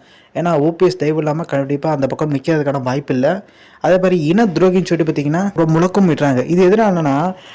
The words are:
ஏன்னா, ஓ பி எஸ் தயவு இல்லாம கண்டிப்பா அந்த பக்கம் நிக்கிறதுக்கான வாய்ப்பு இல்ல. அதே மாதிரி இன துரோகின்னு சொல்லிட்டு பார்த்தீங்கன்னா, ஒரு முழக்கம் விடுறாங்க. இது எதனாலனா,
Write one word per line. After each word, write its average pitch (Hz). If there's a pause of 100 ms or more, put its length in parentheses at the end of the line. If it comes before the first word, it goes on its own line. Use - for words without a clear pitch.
(340)
ஏன்னா, 170
ஓ 151
பி 170
எஸ் 180
தயவு 156
இல்லாம 151
கண்டிப்பா 143
அந்த 139
பக்கம் 151
நிக்கிறதுக்கான 139
வாய்ப்பு 135
இல்ல. 151 (380)
அதே 160
மாதிரி 180
இன 196
துரோகின்னு 180
சொல்லிட்டு 160
பார்த்தீங்கன்னா, 156
ஒரு 160
முழக்கம் 180
விடுறாங்க. 135
இது 175
எதனாலனா, 180 (220)